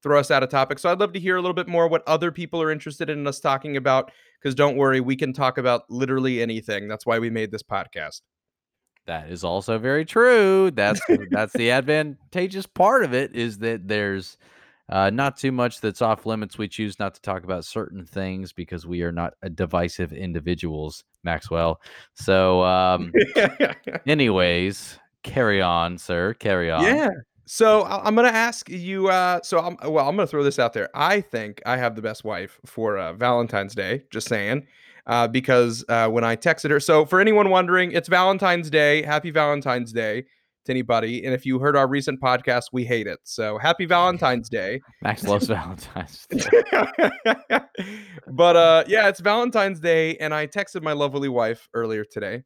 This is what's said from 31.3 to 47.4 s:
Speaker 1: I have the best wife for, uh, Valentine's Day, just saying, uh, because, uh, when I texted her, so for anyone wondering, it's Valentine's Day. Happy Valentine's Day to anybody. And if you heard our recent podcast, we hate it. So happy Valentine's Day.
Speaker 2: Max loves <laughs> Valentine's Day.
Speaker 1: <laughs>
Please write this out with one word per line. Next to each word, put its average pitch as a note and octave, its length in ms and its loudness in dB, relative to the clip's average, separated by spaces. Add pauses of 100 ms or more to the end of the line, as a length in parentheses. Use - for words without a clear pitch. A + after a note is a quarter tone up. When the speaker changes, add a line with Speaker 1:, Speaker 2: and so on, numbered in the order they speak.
Speaker 1:
I B2 120 0
have A#2+ 180 0
the G#2+ 80 -10
best G#2+ 220 -8
wife G2 420 -8
for, G#2+ 320 -2
uh, E2+ 140 -6
Valentine's A2 640 0
Day, G#2 340 -4
just - 180 -8
saying, A#2 380 -2 (400)
uh, A#2 220 2
because, B2 600 2
uh, A#2 200 2
when A#2 160 0
I A2+ 100 2
texted D#3 360 0
her, D3 100 4
so D#3 260 4
for F#3 140 4
anyone G#3 300 4
wondering, F3+ 420 2
it's E3+ 160 -2
Valentine's F#3 600 2
Day. D3 320 4
Happy D3+ 280 -2
Valentine's C#3+ 600 0
Day A2+ 300 -4 (420)
to C3+ 80 -4
anybody. A#2 520 0
And G2 80 -2
if B2+ 140 -4
you C3 140 0
heard C#3+ 160 2
our C3+ 100 4
recent C3+ 340 -4
podcast, B2 520 0
we B2+ 120 -4
hate A2+ 220 -2
it. F2+ 160 -10
So G#2+ 360 -6
happy E3 280 0
Valentine's E3+ 640 2
Day. G#2+ 320 -6 (220)
Speaker 2:
Max - 200 -2
loves G2+ 240 0
<laughs> - 0 -
Valentine's F#2 800 -8
Day. - 140 -4 (320)
Speaker 1:
<laughs> - 880 0 (680)